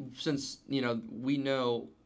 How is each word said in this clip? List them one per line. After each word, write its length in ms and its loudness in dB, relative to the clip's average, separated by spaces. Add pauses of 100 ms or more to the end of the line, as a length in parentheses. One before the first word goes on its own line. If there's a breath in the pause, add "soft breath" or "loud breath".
(160)
since, 420 -2 (100)
you 140 2
know, 280 2
we 280 0
know, 520 2 (160)